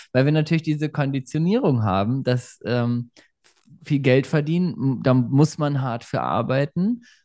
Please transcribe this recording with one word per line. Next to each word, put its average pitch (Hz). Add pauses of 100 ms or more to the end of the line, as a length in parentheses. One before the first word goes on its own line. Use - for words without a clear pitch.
(120)
Weil 131
wir 147
natürlich 156
diese 151
Konditionierung 151
haben, 107
dass, 123
ähm, 120 (760)
viel 143
Geld 131
verdienen, 165
m-, 131
da 127
muss 131
man 143
hart 117
für -
arbeiten. 139 (220)